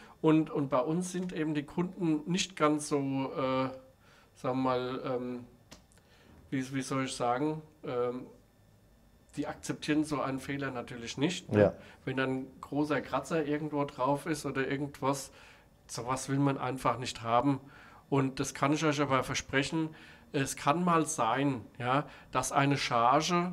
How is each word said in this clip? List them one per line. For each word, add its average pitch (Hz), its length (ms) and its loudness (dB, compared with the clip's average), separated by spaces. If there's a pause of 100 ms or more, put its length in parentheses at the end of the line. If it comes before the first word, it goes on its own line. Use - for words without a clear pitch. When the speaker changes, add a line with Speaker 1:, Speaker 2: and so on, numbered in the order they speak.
(220)
Speaker 1:
Und, 156 300 4
und 143 180 -2
bei 135 100 4
uns 165 320 0
sind 180 220 -4
eben 156 220 -2
die 147 80 -2
Kunden 170 580 -2 (100)
nicht 185 240 -2
ganz 151 320 2
so, 143 120 0
äh, 131 720 0 (640)
sagen - 80 -20
wir 127 100 0
mal, 127 500 0
ähm, 123 360 -4 (1120)
wie, 135 220 -4
wie 135 80 -2
soll 131 240 -2
ich 131 100 -8
sagen, 143 460 0 (220)
ähm, 123 440 -4 (1080)
die 143 100 -4
akzeptieren 151 560 -2
so 147 180 -2
einen 135 180 -4
Fehler 139 320 -6
natürlich 120 460 -8
nicht. 165 340 -2
Ne? 104 100 8
Speaker 2:
Ja. 95 120 6 (320)
Speaker 1:
Wenn 131 120 -4
dann 131 140 2
ein 131 160 -4 (120)
großer 143 420 0
Kratzer 151 440 -2
irgendwo 147 400 -2
drauf 139 400 0
ist 151 200 -2
oder 135 220 -2
irgendwas, 139 640 -2 (560)
sowas 127 420 -4
will 139 100 2
man 139 180 4
einfach 127 420 -2
nicht 117 240 -8
haben. 131 360 4 (500)
Und 135 300 2
das - 140 -4
kann 143 200 2
ich 156 120 0
euch 147 160 2
aber 131 220 2
versprechen, 139 640 -2 (440)
es 135 220 -2
kann 165 300 2
mal 165 200 4
sein, 127 540 0 (180)
ja, 127 280 0 (260)
dass 127 220 0
eine 139 240 4
Charge, 156 760 4